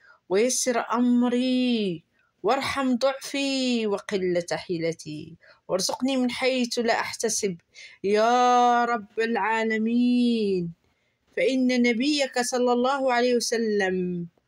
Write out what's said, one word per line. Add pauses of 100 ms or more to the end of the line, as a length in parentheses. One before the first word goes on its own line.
(280)
ويسر
أمري، (380)
وارحم
ضعفي
وقلة
حيلتي، (320)
وارزقني
من
حيث
لا
أحتسب (480)
يا
رب
العالمين. (640)
فإن
نبيك
صلى
الله
عليه
وسلم (220)